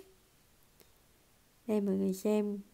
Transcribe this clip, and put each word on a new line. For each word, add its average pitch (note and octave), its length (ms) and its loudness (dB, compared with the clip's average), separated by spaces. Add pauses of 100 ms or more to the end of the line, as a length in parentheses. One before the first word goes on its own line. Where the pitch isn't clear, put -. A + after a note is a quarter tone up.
(1700)
Đây G#3+ 140 2
mọi G3 140 0
người G3 180 0
xem, G#3 460 0 (140)